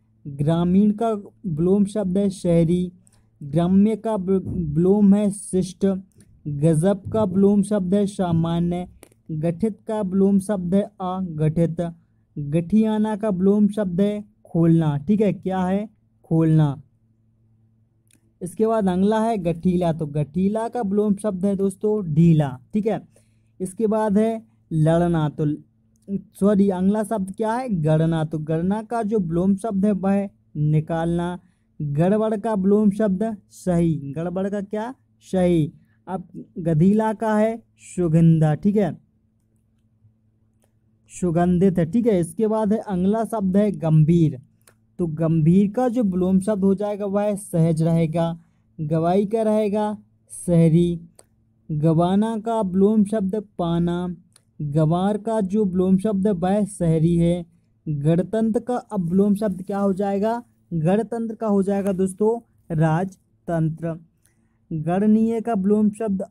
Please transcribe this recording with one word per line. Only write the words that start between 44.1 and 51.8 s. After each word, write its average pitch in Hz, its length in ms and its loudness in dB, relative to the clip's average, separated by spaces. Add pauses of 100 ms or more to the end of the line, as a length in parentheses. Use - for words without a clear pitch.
तो 175 80 -2
गंभीर 165 640 2
का 254 160 0
जो 247 160 0
विलोम 185 360 0
शब्द 190 240 -2
हो 196 120 4
जाएगा 208 300 -6
वह 202 300 -2
सहज 165 480 0
रहेगा। 165 560 0 (420)
गवाई 165 440 0
का 220 160 -2
रहेगा 214 560 0 (480)
शहरी। 170 560 4 (720)
गवाना 175 680 2